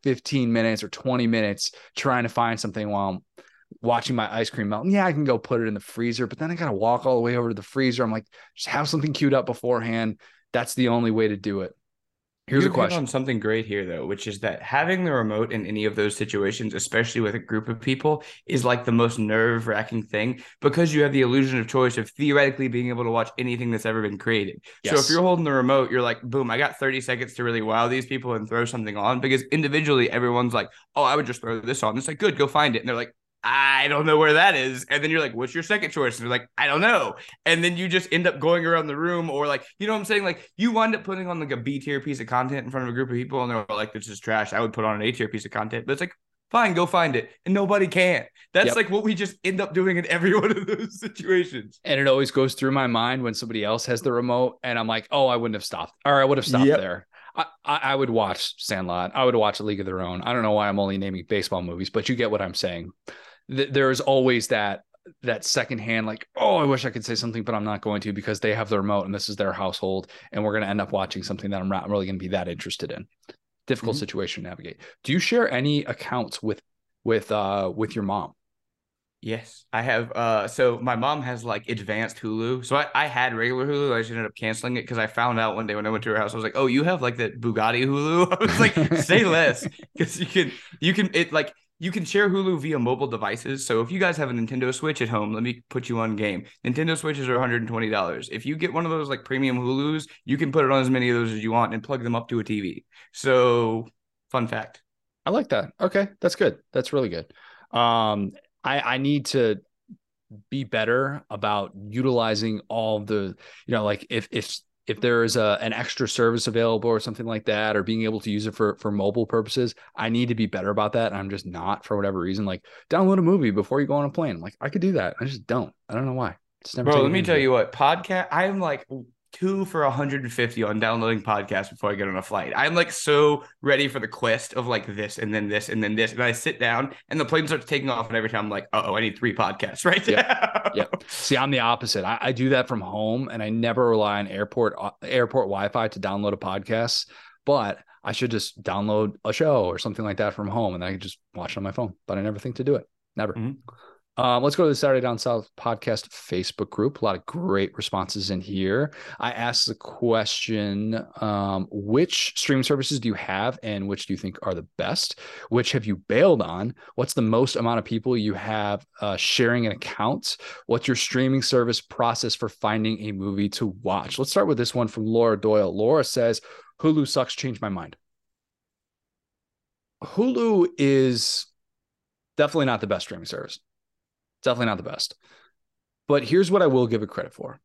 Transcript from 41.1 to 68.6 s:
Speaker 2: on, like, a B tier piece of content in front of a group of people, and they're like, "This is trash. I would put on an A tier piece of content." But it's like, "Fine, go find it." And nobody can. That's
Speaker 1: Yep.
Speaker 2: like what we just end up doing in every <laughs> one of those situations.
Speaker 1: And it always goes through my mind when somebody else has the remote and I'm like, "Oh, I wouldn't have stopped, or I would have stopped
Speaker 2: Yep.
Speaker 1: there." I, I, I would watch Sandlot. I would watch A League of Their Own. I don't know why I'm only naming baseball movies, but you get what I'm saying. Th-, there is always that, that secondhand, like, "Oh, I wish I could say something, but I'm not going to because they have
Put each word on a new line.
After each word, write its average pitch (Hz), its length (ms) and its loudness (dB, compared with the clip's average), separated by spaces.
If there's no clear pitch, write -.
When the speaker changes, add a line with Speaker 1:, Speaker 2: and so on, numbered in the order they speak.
Speaker 2:
on, 175 120 -4
like, 147 120 -6
a 127 60 -2
B 135 220 -6
tier 139 200 -4
piece 135 200 -6
of 113 80 -10
content 127 380 -2
in 127 60 -12
front 127 160 -4
of 120 40 -4
a 117 40 -6
group 127 140 -2
of 123 60 -2
people, 127 280 -2
and 120 80 -2
they're 110 180 -2
like, 107 240 -4
"This 107 140 -10
is 101 120 -14
trash. 110 340 0
I 101 60 2
would 113 140 0
put 110 120 0
on 107 100 2
an 104 60 -4
A 113 100 2
tier 120 160 -2
piece 107 180 -8
of 101 60 -16
content." 110 340 -4
But 131 80 -2
it's 143 80 -4
like, 180 120 -6
"Fine, 226 220 4
go 170 120 2
find 165 300 2
it." - 160 -4
And 185 80 2
nobody 202 340 4
can. 180 380 2
That's 208 140 6
Speaker 1:
Yep. 233 80 0
Speaker 2:
like 226 140 2
what 202 160 0
we 220 100 2
just 196 300 -4
end 190 160 0
up 185 120 -4
doing 185 220 2
in 175 120 0
every 175 280 4
<laughs> 214 40 4
one 220 120 4
of 196 140 -4
those 220 340 -6
situations. 180 840 -2
Speaker 1:
And 143 160 2
it 139 60 2
always 135 240 4
goes 131 220 4
through 135 180 0
my 135 160 2
mind 120 360 0
when 117 100 -2
somebody 113 300 -6
else 110 220 0
has 120 160 -2
the 135 100 0
remote 123 500 0
and 120 160 -2
I'm 113 100 -2
like, 113 220 -2
"Oh, 139 180 4
I 123 100 2
wouldn't 117 180 -2
have 101 80 -8
stopped, - 300 -8
or 143 160 6
I 135 40 6
would 139 120 4
have 127 80 0
stopped 127 200 4
Speaker 2:
Yep. 143 140 6
Speaker 1:
there." 92 280 -6
I, 160 120 -2
I, 147 140 0
I 139 180 0
would 135 140 0
watch 107 520 0
Sandlot. 92 540 -4
I 135 80 2
would 127 120 4
watch 107 260 2
A - 20 -8
League 104 160 -2
of 98 60 -6
Their 92 160 -4
Own. 90 220 -6
I 120 100 -2
don't 120 100 0
know 107 80 2
why 104 160 4
I'm 101 120 0
only 98 180 0
naming 95 320 -6
baseball 95 320 0
movies, 90 280 -6
but - 200 -2
you 131 80 0
get 117 120 0
what 104 120 0
I'm 92 120 -6
saying. 87 380 -6
Th-, 139 220 -2
there 135 180 4
is 127 120 0
always 127 480 4
that, 104 320 0
that 117 220 -2
secondhand, 113 600 -2
like, 110 280 -10
"Oh, 208 220 4
I 156 80 2
wish 135 180 2
I 131 60 -4
could 113 160 -8
say 117 100 -4
something, 113 280 -4
but 113 120 -2
I'm 104 80 -2
not 107 160 -4
going 104 220 -2
to 107 100 -4
because 101 300 -4
they 107 120 2
have 110 140 -2